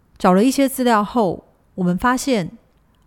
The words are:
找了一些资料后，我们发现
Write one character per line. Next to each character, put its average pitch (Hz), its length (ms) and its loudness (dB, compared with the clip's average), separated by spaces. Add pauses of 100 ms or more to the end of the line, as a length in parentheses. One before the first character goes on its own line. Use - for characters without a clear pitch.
(160)
找 185 180 2
了 196 100 4
一 269 60 2
些 269 180 0
资 262 160 -4
料 226 180 2
后， 208 420 -2 (320)
我 190 80 -4
们 175 120 0
发 247 180 0
现 226 360 -4 (560)